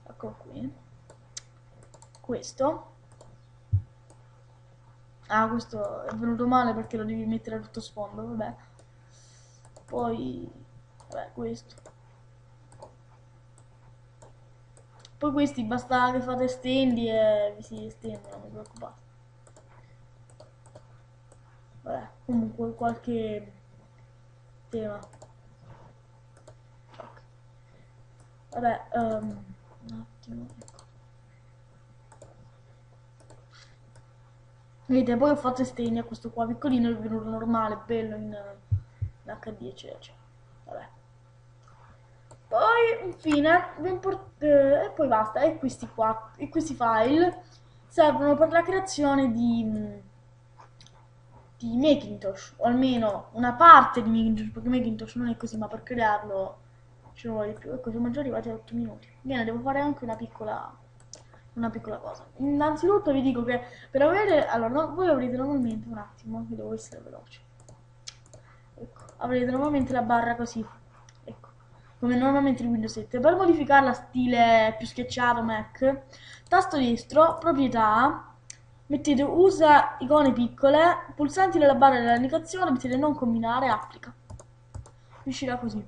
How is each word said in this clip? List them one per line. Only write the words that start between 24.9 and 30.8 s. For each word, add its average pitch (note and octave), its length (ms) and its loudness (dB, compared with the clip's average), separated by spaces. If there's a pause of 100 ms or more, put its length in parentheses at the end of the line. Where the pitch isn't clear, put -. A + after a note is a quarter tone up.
Ok. - 240 -20 (1300)
Vabbè, A#3 400 -2
ehm, G#3+ 520 -6 (460)
un A3+ 120 -14
attimo, A#2+ 440 -16 (140)
ecco. - 180 -20 (4000)